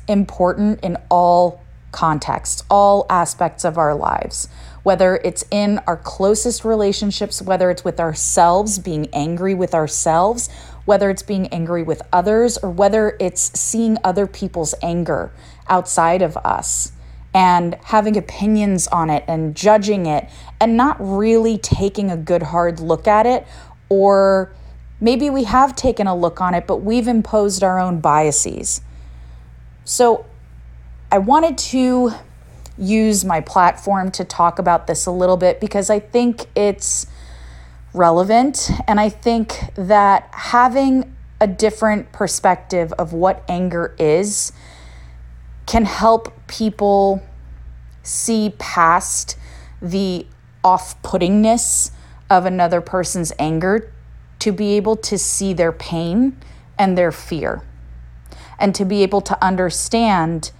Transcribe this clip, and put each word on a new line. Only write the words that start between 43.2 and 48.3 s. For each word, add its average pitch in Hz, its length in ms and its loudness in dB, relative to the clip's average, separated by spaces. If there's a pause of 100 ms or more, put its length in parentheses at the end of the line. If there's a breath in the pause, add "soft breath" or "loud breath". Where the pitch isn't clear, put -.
anger 175 480 -2
is 165 540 0 (1160 loud breath)
can 233 180 2
help 226 480 2 (160)
people 202 720 0 (800)
see 214 560 -4